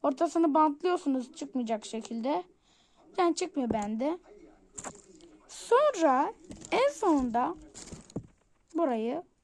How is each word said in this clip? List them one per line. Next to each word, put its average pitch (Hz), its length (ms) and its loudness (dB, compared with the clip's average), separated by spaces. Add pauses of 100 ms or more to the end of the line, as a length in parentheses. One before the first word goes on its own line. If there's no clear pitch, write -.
Ortasını 311 500 2
bantlıyorsunuz 302 800 0
çıkmayacak 226 500 -4
şekilde. 233 580 -4 (720)
Yani 339 180 4
çıkmıyor 285 340 -4
bende. 220 480 -2 (1300)
Sonra 403 880 2 (380)
en 494 220 4
sonunda 269 640 0 (1200)
burayı 269 480 0 (200)